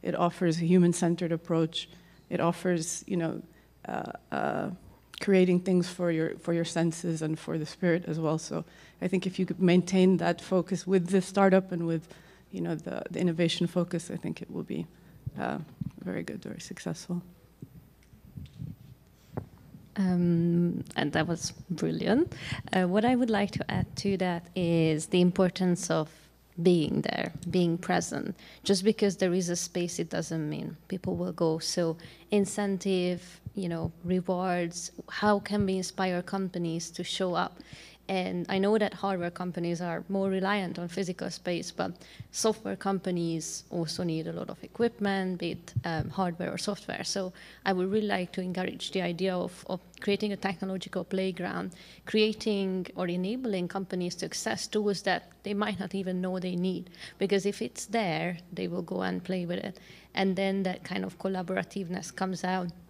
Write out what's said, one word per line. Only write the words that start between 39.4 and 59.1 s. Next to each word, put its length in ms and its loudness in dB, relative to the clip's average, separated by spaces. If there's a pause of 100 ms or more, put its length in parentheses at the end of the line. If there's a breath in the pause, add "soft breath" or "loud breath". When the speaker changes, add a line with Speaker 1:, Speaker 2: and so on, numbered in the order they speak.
Speaker 2:
are 280 -4
more 200 2
reliant 480 0
on 100 -4
physical 440 -4
space, 400 -4
but 220 -4 (380 loud breath)
software 440 0
companies 960 -2
also 320 -4
need 240 -2
a 60 -6
lot 180 -6
of 120 -14
equipment, 760 0
be 140 -2
it, 200 -12 (120)
um, 260 -2
hardware 420 -2
or 60 -6
software. 440 -4
So 300 -4 (320 loud breath)
I 80 2
would 180 2
really 140 2
like 280 0
to 80 -4
encourage 500 -4
the 100 0
idea 340 0
of, 320 -4
of 120 -4 (220)
creating 320 0
a 40 -6
technological 680 -4
playground, 680 -4 (340 loud breath)
creating 920 0
or 120 -2
enabling 600 -2
companies 460 -4
to 100 -6
access 420 -4
tools 340 0
that 300 0 (100)
they 140 -4
might 240 -2
not 160 -4
even 260 -2
know 160 -2
they 180 -2
need. 360 -2 (260 loud breath)
Because 300 2
if 120 -2
it's 280 -6
there, 500 0 (160)
they 140 -4
will 160 -4
go 180 -4
and 220 -2